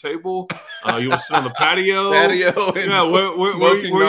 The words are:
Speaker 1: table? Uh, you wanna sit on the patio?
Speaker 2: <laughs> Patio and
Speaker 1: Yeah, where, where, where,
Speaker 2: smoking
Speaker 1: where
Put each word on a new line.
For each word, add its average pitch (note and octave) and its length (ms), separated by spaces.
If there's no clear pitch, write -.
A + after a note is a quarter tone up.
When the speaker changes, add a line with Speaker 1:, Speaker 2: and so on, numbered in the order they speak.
Speaker 1:
table? F3+ 480
Uh, A2+ 100
you B2 100
wanna - 120
sit - 160
on D3 60
the B2 80
patio? F#3+ 600
Speaker 2:
<laughs> - 0
Patio F3+ 560
and F#3 200
Speaker 1:
Yeah, G3 140
where, F3+ 340
where, F#3+ 220
where, F3 160
Speaker 2:
smoking G3 180
Speaker 1:
where F#3+ 160